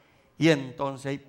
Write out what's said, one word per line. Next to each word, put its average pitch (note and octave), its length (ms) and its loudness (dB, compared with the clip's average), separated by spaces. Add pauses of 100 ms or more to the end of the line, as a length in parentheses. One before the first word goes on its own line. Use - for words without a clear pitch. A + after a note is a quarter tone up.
(380)
Y D#3 100 4
entonces C3+ 580 -2
ahí C#3 220 -6